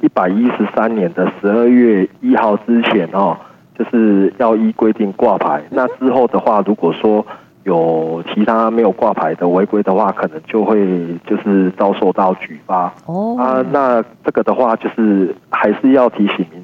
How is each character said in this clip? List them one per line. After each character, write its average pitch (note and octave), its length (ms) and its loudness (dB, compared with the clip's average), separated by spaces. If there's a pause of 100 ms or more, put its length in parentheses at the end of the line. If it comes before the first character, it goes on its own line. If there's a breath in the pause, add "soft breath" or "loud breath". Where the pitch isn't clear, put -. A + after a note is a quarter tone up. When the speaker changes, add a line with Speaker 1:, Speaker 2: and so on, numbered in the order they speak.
Speaker 1:
一 G#2 80 2
百 F#2+ 200 0
一 G#2+ 200 0
十 G#2 260 -2
三 A2+ 200 0
年 F2+ 200 -2
的 F#2 120 0 (140)
十 G2+ 80 0
二 A#2 160 2
月 A#2+ 420 4 (140)
一 B2+ 140 2
号 A2 220 2
之 - 260 0
前 E2+ 280 0
哦， E3 240 0 (420 loud breath)
就 A#2+ 120 -4
是 G2+ 480 2
要 A2+ 180 2
依 A2 180 0
规 - 200 0
定 G#2 200 -2
挂 G3 220 2
牌。 D3+ 360 -2
那 B2+ 160 0 (100)
之 B2+ 160 0
后 B2 140 2
的 - 120 -2
话， G#2+ 280 0
如 G#2 80 0
果 G#2 180 -2
说 G#2+ 320 0 (380 loud breath)
有 E2 680 -2
其 G#2+ 140 0
他 A2+ 240 2
没 A2+ 140 0
有 G2 80 4
挂 G#2+ 200 0
牌 D#2+ 220 -2
的 F2 140 -2
违 F#2 180 2
规 G#2 160 -2
的 G2 100 -2
话， G2 200 2
可 F#2+ 160 -6
能 D#2+ 200 -10
就 A2 160 -2
会 G#2+ 140 2 (500)
就 G#2 100 -2
是 G2 380 0
遭 G2+ 180 0
受 F#2+ 200 0
到 F#2+ 220 0
举 D#2 320 -16
发。 F2+ 260 -4 (140)
Speaker 2:
哦。 G#3 320 -6
Speaker 1:
啊， C3 320 0
那 B2+ 320 0 (200)
这 - 80 -2
个 A2 120 -2
的 G#2 100 0
话， A#2 220 0
就 A2 200 -8
是 G2 400 0 (140)
还 - 320 0
是 C3+ 120 4
要 B2+ 160 4
提 - 180 0
醒 - 100 -2 (140)
民 F2+ 120 -20